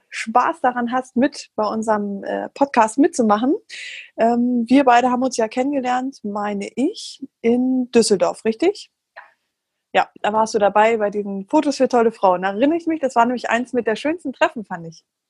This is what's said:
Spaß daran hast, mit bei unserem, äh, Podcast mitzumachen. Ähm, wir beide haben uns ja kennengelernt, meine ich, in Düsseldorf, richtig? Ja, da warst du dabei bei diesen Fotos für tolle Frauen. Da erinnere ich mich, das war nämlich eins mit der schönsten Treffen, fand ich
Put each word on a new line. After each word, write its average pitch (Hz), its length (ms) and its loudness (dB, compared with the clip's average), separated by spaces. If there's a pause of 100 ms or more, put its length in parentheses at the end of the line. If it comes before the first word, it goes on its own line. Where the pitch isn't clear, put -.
Spaß 254 520 0
daran 240 300 -2
hast, 254 240 -6
mit 269 400 -2
bei 214 100 -2
unserem, 208 580 -4
äh, 202 260 -6
Podcast 233 480 0
mitzumachen. 254 580 2 (640)
Ähm, 240 500 0
wir 269 160 6
beide 247 260 4
haben 247 140 0
uns 262 140 -2
ja 220 100 0
kennengelernt, 254 760 -4
meine 208 520 -6
ich, - 500 -6 (160)
in 247 500 0
Düsseldorf, 185 520 2
richtig? 226 480 -2 (1000)
Ja, 185 160 0 (120)
da 208 120 -2
warst 220 200 0
du 220 60 -2
dabei 208 380 2
bei 208 120 -2
diesen 202 380 -6
Fotos 302 300 0
für 254 100 2
tolle 226 240 2
Frauen. 185 300 2
Da 190 80 -2
erinnere 269 280 0
ich 339 100 -12
mich, 320 120 -2
das 262 160 -4
war 233 100 6
nämlich 247 240 -4
eins 240 240 -4
mit 233 140 -2
der 214 80 0
schönsten 302 380 -6
Treffen, 285 320 -2
fand 170 220 -12
ich - 180 -20 (240)